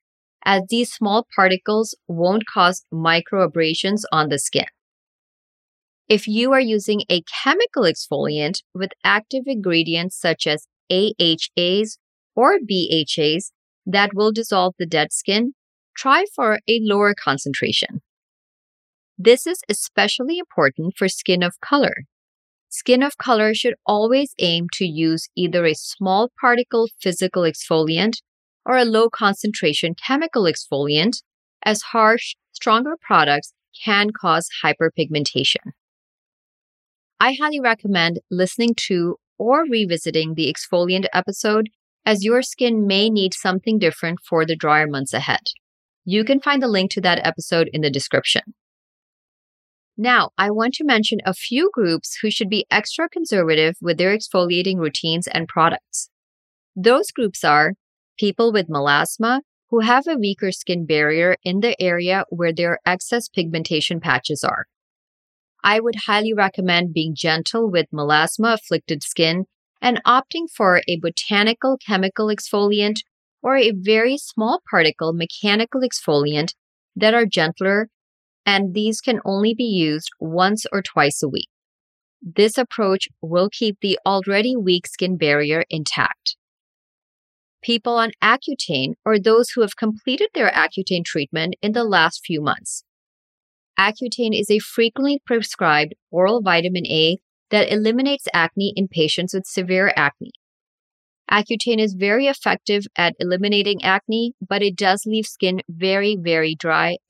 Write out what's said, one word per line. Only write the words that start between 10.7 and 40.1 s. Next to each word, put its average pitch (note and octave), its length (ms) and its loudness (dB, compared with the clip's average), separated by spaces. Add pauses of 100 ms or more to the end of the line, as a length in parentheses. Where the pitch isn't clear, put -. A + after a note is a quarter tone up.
A F#3+ 300 0
H E3 360 0
As F#3+ 420 -2 (360)
or D4 320 4
B F#3+ 260 -2
H D#3+ 240 0
As D#3 360 0 (340)
that G3+ 260 0
will G#3 200 2
dissolve G3 440 0
the F3+ 100 -6
dead - 260 -2
skin, A3+ 420 -2 (420)
try C#4+ 280 2 (100)
for A3 240 0 (100)
a A#3 140 2
lower G#3 320 2
concentration. - 880 -4 (1120)
This A3+ 300 4
is F4+ 220 -4
especially B3 720 -2
important E3 560 -2
for G3 100 0
skin F3+ 380 0
of F3 160 -4
color. - 380 0 (720)
Skin B3+ 360 2
of C#4+ 120 -4
color G#3+ 380 2
should A3+ 200 -2 (120)
always A3+ 540 2
aim E3+ 320 0
to - 140 -4
use D#3+ 500 -2
either F3 280 0
a D#3 100 2
small G3 680 -2
particle A#3+ 480 2 (120)
physical F#3 440 -2
exfoliant D#3+ 720 0 (500)
or B3+ 100 2
a B3 80 4
low A3+ 240 4
concentration G3 840 -2
chemical C#4+ 480 -2
exfoliant, D3+ 800 0 (420)
as G#3+ 180 0 (100)
harsh, A3+ 420 2 (160)
stronger B3+ 500 0
products D3+ 520 2 (320)
can G#3 260 2
cause E3+ 380 0 (160)
hyperpigmentation. D3+ 1080 -2 (1500)
I B3+ 160 4
highly D4+ 220 -2
recommend G3 600 0 (100)
listening F#3 440 0 (120)
to F3 300 0 (200)
or C4+ 320 2
revisiting E3 680 -2